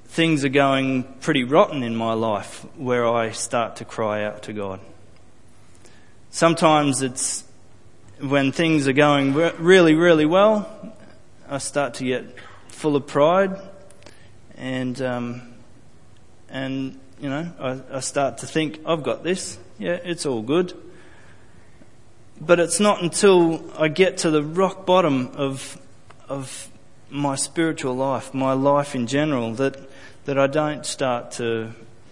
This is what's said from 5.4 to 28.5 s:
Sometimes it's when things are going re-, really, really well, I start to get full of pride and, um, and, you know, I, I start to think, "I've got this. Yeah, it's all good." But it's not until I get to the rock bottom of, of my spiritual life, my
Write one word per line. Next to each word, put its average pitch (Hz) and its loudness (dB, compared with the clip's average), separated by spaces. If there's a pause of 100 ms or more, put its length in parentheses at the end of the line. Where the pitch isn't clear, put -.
Sometimes 151 2
it's - -6 (760)
when 135 2
things 160 2
are 135 2
going 143 4
re-, 165 2
really, 170 8
really 160 6
well, 202 2 (540)
I 139 -4
start 131 -4
to 131 -6
get 123 -4 (420)
full 151 -2
of 139 -2
pride 185 2 (960)
and, 127 -6
um, 123 -6 (1080)
and, 135 -8 (200)
you 143 -8
know, 160 -6
I, 131 -8
I - -4
start 135 -2
to 135 -12
think, 156 -2
"I've 160 -2
got 120 -4
this. 180 -4 (220)
Yeah, 175 -4
it's 170 -6
all 117 -2
good." 175 0 (1700)
But 170 4
it's 165 0
not 208 2
until 175 4 (140)
I 156 2
get 180 2
to 175 0
the 151 2
rock 175 -2
bottom 151 2
of, 135 -6 (500)
of 135 -12 (400)
my 139 -2
spiritual 147 -2
life, 131 -4
my 135 0